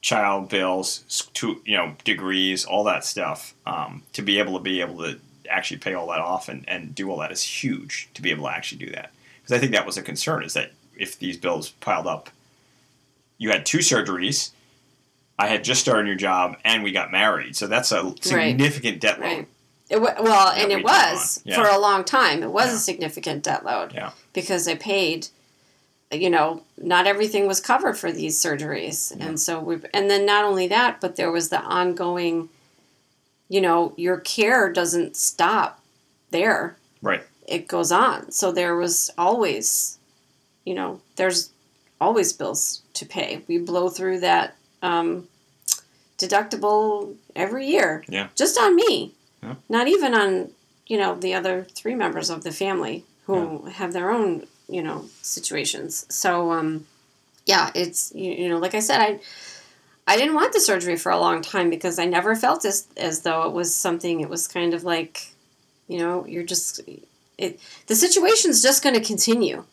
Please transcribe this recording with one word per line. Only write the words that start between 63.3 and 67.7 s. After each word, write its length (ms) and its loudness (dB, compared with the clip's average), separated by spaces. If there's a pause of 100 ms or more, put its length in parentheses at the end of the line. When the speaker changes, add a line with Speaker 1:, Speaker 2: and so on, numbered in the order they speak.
Speaker 2:
it 60 -4
was 220 -2
something, 460 -2
it 100 -6
was 180 -6
kind 240 0
of 120 -4
like, 480 -4 (560)
you 100 -6
know, 280 -2
you're 160 -8
just, 380 -4 (560)
it, 240 -8 (260)